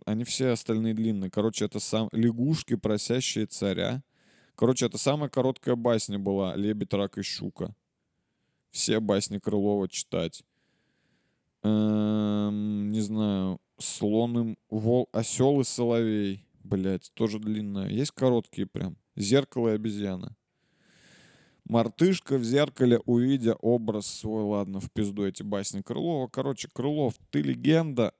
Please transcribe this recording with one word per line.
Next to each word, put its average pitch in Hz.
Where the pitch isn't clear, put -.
они 110
все 131
остальные 113
длинные. 107
Короче, 107
это 104
сам-, 110
«Лягушки, 120
просящие 110
царя». 101
Короче, 123
это -
самая 147
короткая 127
басня 113
была, 98
«Лебедь, 101
рак 98
и 101
щука». -
Все -
басни 101
Крылова 101
читать. -
Эм, 104
не 110
знаю, 101
«Слон 113
и 117
м-, 113
вол-, 113
осёл 139
и -
соловей». 110
Блядь, 95
тоже 107
длинная. 104
Есть 117
короткие 117
прям? -
«Зеркало 117
и 107
обезьяна». 104
Мартышка 135
в 123
зеркале, 127
увидя 123
образ 110
свой, 110
ладно, 101
в -
пизду 101
эти 95
басни 98
Крылова. 131
Короче, 135
Крылов, 143
ты 147
легенда, 135